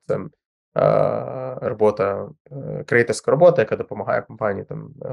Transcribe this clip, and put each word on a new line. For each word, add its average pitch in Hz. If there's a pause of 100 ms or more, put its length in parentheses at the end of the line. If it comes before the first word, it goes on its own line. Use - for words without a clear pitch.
це, 107 (580)
е, 120
робота, 101 (220)
е, 131
креаторська 120
робота, 151
яка 110
допомагає 113
компанії 104
там, 107
е, -